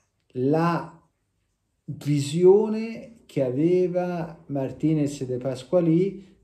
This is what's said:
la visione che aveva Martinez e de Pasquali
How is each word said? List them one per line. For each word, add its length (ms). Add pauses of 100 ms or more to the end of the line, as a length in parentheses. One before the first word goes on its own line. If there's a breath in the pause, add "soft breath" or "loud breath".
(400 loud breath)
la 680 (800)
visione 1400
che 160
aveva 1040
Martinez 760
e 60
de 100
Pasquali 1080